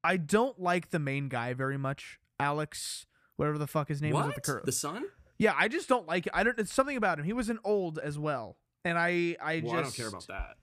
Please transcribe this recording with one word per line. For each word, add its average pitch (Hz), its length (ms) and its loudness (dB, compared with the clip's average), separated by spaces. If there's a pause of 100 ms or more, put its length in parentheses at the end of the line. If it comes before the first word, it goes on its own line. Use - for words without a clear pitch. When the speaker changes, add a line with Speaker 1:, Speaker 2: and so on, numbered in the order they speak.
Speaker 1:
I 180 120 4
don't 208 440 4
like 180 300 2
the 180 80 0
main 139 300 0
guy 123 240 -2
very 135 240 -2
much. 139 420 -4 (220)
Alex, - 640 -2 (300)
whatever 147 220 2
the 147 80 0
fuck 147 220 0
his 143 120 -2
name 151 140 2
is - 20 4
with - 100 2
the - 260 -4
Speaker 2:
What? 120 80 -4
Speaker 1:
cur- - 40 -14
Speaker 2:
The - 80 0
son? 185 320 -4 (340)
Speaker 1:
Yeah, 214 180 4
I 180 120 4
just 320 200 -4
don't 247 180 4
like 170 200 0
it. - 80 -4
I 180 80 4
don't, 226 160 2
it's 208 140 -2
something 269 240 2
about 190 220 2
him. 147 60 -4
He 185 80 -2
was 233 160 0
an 226 160 -2
old 190 340 0
as 147 200 -6
well. 135 380 -4 (280)
And 170 140 0
I, 170 420 2
I 160 240 0
Speaker 2:
Well, 117 80 0
Speaker 1:
just - 20 0
Speaker 2:
I - 80 2
don't 127 120 -4
care 117 140 -4
about 95 200 -10
that. 98 340 -8